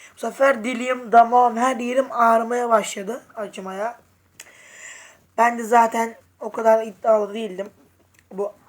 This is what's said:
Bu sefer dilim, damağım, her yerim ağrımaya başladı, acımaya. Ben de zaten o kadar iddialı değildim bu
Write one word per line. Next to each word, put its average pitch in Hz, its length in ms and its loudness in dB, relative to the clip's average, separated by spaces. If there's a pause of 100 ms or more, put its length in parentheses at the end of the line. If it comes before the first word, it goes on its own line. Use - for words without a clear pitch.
(160)
Bu - 40 -20
sefer 240 440 0
dilim, 247 480 -6
damağım, 233 460 6
her 254 180 0
yerim 247 360 -2
ağrımaya 233 580 2
başladı, 214 540 -2 (120)
acımaya. 196 640 -10 (1400)
Ben 240 200 2
de 233 60 -8
zaten 226 540 2 (220)
o 220 120 -10
kadar 220 360 2
iddialı 214 460 0
değildim 208 360 -10 (640)
bu 202 220 -8 (160)